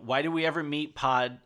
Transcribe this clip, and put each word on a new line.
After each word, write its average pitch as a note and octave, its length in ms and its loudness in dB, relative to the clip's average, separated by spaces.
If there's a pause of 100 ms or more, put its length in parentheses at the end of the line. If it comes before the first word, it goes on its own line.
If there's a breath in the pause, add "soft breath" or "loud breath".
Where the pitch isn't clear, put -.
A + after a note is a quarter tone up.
why B2+ 200 0
did D#3+ 80 0
we D#3+ 160 2
ever D#3+ 160 0
meet D3+ 320 -4
pod B2+ 520 0